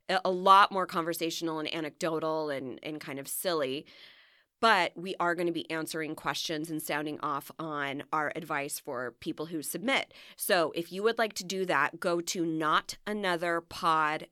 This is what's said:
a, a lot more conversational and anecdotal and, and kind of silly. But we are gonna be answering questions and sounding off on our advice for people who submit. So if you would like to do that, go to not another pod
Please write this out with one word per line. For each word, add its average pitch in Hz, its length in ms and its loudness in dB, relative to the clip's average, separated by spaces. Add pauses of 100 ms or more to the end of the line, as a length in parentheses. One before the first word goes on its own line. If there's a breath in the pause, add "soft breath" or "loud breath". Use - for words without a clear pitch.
a, 190 160 2
a 190 60 2
lot 190 400 8
more 185 140 0
conversational 165 760 -2
and 151 140 -6
anecdotal 160 760 -2
and, 135 340 -6
and 151 160 -8
kind 139 200 -10
of 139 80 -10
silly. 151 580 -2 (760 loud breath)
But 202 360 6
we 180 240 -6
are 175 140 4
gonna 170 180 0
be - 180 -6
answering 160 440 -4
questions 156 540 -2
and 156 120 -4
sounding 151 400 -2
off 143 280 -4 (100)
on 143 520 -4
our 151 240 0
advice 151 420 -4
for 123 340 -4 (100)
people 160 240 -4
who 165 160 -6
submit. 190 520 -2 (220 loud breath)
So 175 400 2
if 170 160 -4
you 185 120 -6
would 226 140 2
like 220 180 0
to 185 100 -8
do 190 200 -2
that, 151 360 2
go 175 180 2
to 170 260 -2
not 160 520 0 (100)
another 175 540 0
pod 156 720 0